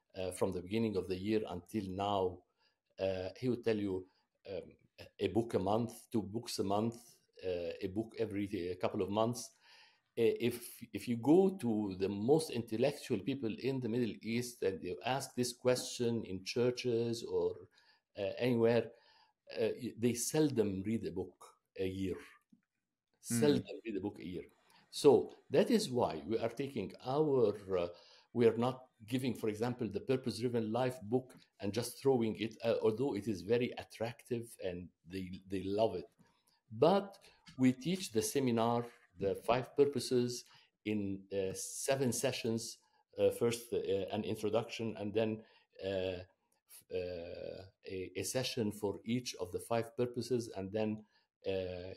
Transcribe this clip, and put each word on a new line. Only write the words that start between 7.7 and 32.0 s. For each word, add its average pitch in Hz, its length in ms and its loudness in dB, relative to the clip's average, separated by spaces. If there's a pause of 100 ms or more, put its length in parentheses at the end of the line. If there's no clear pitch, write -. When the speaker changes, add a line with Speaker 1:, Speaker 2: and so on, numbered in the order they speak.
Speaker 1:
a 98 120 -2
book 110 240 -4
every, 101 280 -2 (240)
uh, 90 100 -8
couple 107 220 0
of 92 80 -2
months. 113 400 0 (680)
Uh, 113 140 6 (100)
if, 117 200 0 (320)
if 98 160 -6
you 120 80 0
go 165 340 6 (100)
to 107 380 0
the 95 100 0
most 113 420 2
intellectual 117 680 0
people 113 400 -4
in 135 220 -2
the 123 80 -2
Middle 113 340 0
East 120 400 -4
and 95 200 0
you 90 220 -4
ask 131 300 -2
this 123 180 0
question 120 720 0
in 92 200 -8
churches 120 800 0
or, 92 300 0 (600)
uh, 98 220 -2
anywhere, 117 540 4 (680)
uh, 110 100 2 (120)
y-, 113 160 -6
they 117 160 2
seldom 113 720 0
read 110 180 -2
a 80 60 -4
book 90 240 -6 (460)
a 95 60 0
year. 95 280 -2 (1120)
Speaker 2:
Hmm. 120 120 0
Speaker 1:
Seldom 131 440 4
read 110 120 -4
a 90 40 -4
book 98 200 -4
a - 40 -10
year. 85 200 -6 (480)
So 120 420 8 (160)
that 185 220 4
is 165 180 4
why 85 340 0
we 107 140 0
are 113 100 0
taking 120 440 -4 (120)
our, 131 520 4 (200)
uh, 87 120 2 (440)
we 117 140 6
are 110 100 6
not 127 280 0 (240)
giving, 127 260 -2
for - 140 -4
example, 113 400 -2
the 98 100 -4
Purpose-Driven 117 720 0
Life 123 320 0
book 123 320 -2 (260)
and 101 120 -2
just 117 280 -4